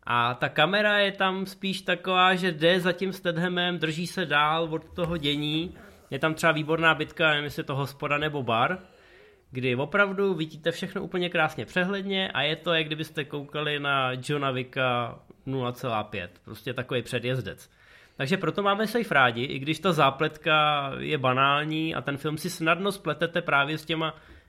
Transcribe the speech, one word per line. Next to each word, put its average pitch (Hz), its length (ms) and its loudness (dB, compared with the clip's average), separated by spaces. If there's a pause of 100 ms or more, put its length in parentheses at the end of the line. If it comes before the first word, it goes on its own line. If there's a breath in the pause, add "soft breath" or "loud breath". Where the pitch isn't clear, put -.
a 120 320 2
ta 143 140 -2
kamera 202 500 2
je 196 140 2
tam 190 340 -2
spíš 190 360 -6
taková, 185 520 2
že 180 180 2
jde 165 280 4
za 175 120 2
tím 185 200 -4
Stathamem, 175 640 -2
drží 160 280 -2
se 175 200 -4
dál 151 440 2
od 160 140 -4 (100)
toho 170 220 -2
dění. 151 580 -2 (360 loud breath)
Je 139 80 -4
tam 160 160 0
třeba 160 180 4
výborná 160 420 2
bitka, 151 340 0
nevím, 147 160 2
jestli 143 160 -8
je 151 40 -6
to 143 120 -4
hospoda 143 420 -2
nebo 147 240 -2
bar, 120 360 2 (720 soft breath)
kdy 127 260 -2
opravdu 196 580 2
vidíte 160 360 -4
všechno 185 320 -4
úplně 175 260 -2
krásně 160 380 0
přehledně 190 640 -2
a 131 120 -2
je 156 140 0
to, 170 180 -2
jak 160 120 2
kdybyste 156 380 -6
koukali 147 560 -4
na 139 300 2 (180)
Johna 143 220 0
Wicka 127 680 -2 (280)
nula 127 260 -2
celá 113 320 -2
pět. 92 260 -8 (140)
Prostě 113 300 -10
takový 123 280 -2
předjezdec. 120 680 -4 (460 soft breath)
Takže 139 200 0
proto 175 260 -2
máme 202 240 2
safe 214 280 0
rádi, 123 300 4
i - 140 -4
když 151 200 -4
ta 190 140 2
zápletka 151 1080 2
je 143 200 -2
banální 143 760 2
a 139 60 -4
ten 139 160 -4
film 156 220 -4
si 170 120 -6
snadno 175 420 0
spletete 170 500 -2
právě 147 360 2
s 151 60 -16
těma 160 320 -2 (320 soft breath)